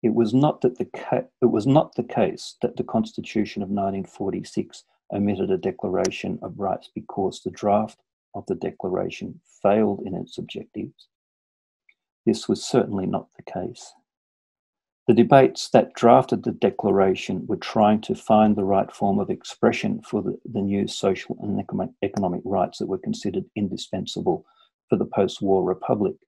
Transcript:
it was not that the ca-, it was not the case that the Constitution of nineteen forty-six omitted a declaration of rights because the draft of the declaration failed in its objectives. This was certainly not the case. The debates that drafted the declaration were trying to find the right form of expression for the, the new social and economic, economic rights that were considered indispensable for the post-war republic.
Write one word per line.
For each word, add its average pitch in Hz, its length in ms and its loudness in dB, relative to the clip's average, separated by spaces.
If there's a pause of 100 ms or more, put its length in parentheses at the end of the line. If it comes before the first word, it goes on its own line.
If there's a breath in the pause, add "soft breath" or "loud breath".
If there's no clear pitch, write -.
it 110 100 2
was 110 180 2
not 139 300 2
that - 160 0
the - 80 -6
ca-, - 400 -4 (160)
it 123 60 6
was 110 180 2
not 139 300 4
the 123 80 -4
case - 580 -2
that - 160 -2
the - 60 -2
Constitution 110 800 -4
of 95 80 -6
nineteen 98 340 -2
forty-six - 800 -6 (280)
omitted 101 380 -2
a 95 80 2
declaration - 880 -4
of - 160 -12
rights 95 340 -6
because - 480 -6
the - 80 -6
draft 104 500 -2 (360)
of 101 120 -12
the 95 80 -2
declaration 92 840 -6 (240)
failed 101 420 2
in 92 80 -6
its - 240 -8
objectives. - 680 -12 (1160)
This - 240 0
was - 160 -2
certainly 98 400 0
not 87 220 -4 (100)
the - 120 -18
case. - 440 -10 (1120)
The 120 60 6
debates 123 560 6
that - 240 4
drafted 123 500 4
the - 80 -2
declaration 98 960 0
were 104 80 -2
trying 107 460 2
to - 140 -4
find 107 400 4
the 104 100 0
right 98 260 2
form 101 280 0
of 95 100 -4
expression - 720 -2
for - 200 -4
the, 101 160 -6 (140)
the 107 100 -2
new 101 240 0
social - 560 -2
and 101 200 -4
economic, 92 300 -6 (100)
economic 95 420 -2
rights 90 360 -2
that - 80 -4
were 95 100 -4
considered 92 480 -4 (100)
indispensable - 920 -4 (440 soft breath)
for 110 80 2
the 110 80 -2
post-war 95 580 0
republic. 95 520 -2 (120)